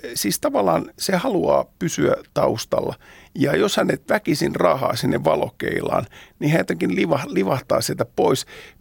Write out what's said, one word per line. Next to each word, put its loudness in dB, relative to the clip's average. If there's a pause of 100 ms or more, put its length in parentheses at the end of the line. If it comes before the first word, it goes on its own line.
(140)
siis -2
tavallaan 0
se -2
haluaa 2 (140)
pysyä 0 (180)
taustalla. 0 (400)
Ja 2
jos 2
hänet -2
väkisin 0
rahaa 2
sinne -2
valokeilaan, 0 (340)
niin 0
hän 2
jotenkin -2
liva-, 0
livahtaa -2
sieltä -4
pois. 0 (360)